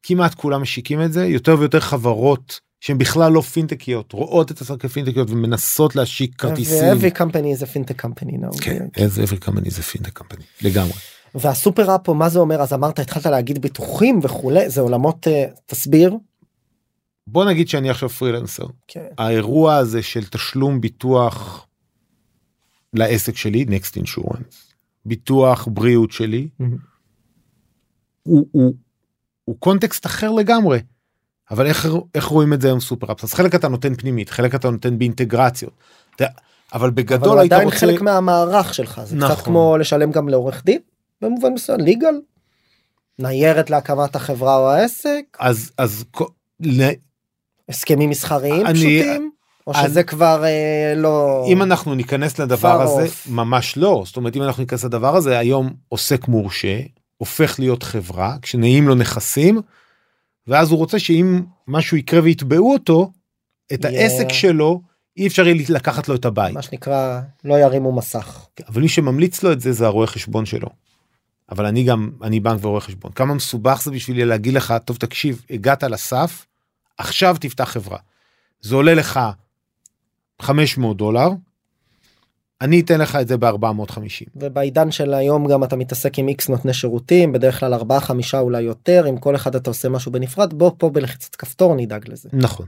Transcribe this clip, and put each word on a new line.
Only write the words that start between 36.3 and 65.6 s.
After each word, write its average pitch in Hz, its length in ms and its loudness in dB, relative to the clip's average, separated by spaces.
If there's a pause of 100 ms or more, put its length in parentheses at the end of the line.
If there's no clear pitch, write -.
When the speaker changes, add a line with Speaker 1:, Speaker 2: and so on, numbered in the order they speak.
Speaker 1:
אבל 120 160 0
בגדול 127 280 0
Speaker 2:
אבל 143 120 2
הוא 208 100 6
Speaker 1:
היית 175 120 6
Speaker 2:
עדיין 196 160 6
Speaker 1:
רוצה 190 100 -2
Speaker 2:
חלק 175 240 2
מהמערך 185 720 2
שלך, - 320 -8
זה 127 100 -8
Speaker 1:
נכון. 143 200 2
Speaker 2:
קצת - 100 -12
כמו 160 320 4
לשלם 151 340 0
גם 147 180 -2
לעורך 131 360 -2
דין, 254 160 2 (400)
במובן 247 320 0
מסוים, - 260 -4
ליגל, 233 360 2 (1040)
ניירת 151 500 2
להקמת 143 460 -2
החברה 135 420 0
או 131 120 4
העסק, 262 720 -2
Speaker 1:
אז... 120 380 0
אז 110 260 -4 (100)
כ-, - 80 -8 (380)
ל- 135 320 2 (800)
Speaker 2:
הסכמים 147 400 0
מסחריים 147 560 -2
Speaker 1:
אני 165 80 0
Speaker 2:
פשוטים. 285 580 2 (380)
או 139 40 -6
Speaker 1:
אני 143 140 2
Speaker 2:
שזה 165 160 2
כבר, 160 420 2
אה, 151 500 0
לא 147 520 2
Speaker 1:
אם 185 140 4
אנחנו 175 340 0
ניכנס 139 440 -4
לדבר 123 400 2
Speaker 2:
far 131 40 2
Speaker 1:
הזה, 143 220 2
Speaker 2:
off. - 260 -10
Speaker 1:
ממש 120 460 0
לא. 160 280 2
זאת - 120 -12
אומרת, 120 180 -4
אם 139 60 -2
אנחנו 131 220 -4
ניכנס 127 200 -6
לדבר 123 320 0
הזה, 135 240 2
היום 131 340 0 (160)
עוסק - 380 -2
מורשה 104 520 -2 (380)
הופך - 420 -2
להיות 123 240 0
חברה, 95 580 -6
כשנהיים 127 460 4
לו 131 80 6
נכסים, 143 680 2 (840)
ואז 151 240 4
הוא 165 60 4
רוצה 160 220 0
שאם 180 420 2 (260)
משהו 160 300 0
יקרה 160 260 4
ויתבעו 165 500 4
אותו, 185 380 2 (600)
את 127 120 -6
Speaker 2:
יהיה 131 160 0
Speaker 1:
העסק - 300 2
שלו, 170 500 2 (360)
אי 196 100 0
אפשר 180 200 4
יהיה 165 220 4